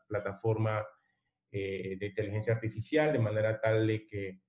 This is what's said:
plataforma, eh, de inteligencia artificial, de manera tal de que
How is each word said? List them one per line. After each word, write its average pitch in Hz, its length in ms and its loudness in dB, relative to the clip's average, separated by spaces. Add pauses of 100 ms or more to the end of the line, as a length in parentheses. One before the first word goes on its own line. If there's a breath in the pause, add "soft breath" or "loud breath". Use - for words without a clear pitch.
plataforma, 107 800 0 (640 soft breath)
eh, 95 480 -4
de 101 80 -4
inteligencia 107 480 -2
artificial, 147 580 0
de 135 60 2
manera 107 420 2
tal 110 280 4
de 107 180 -2
que 95 420 -8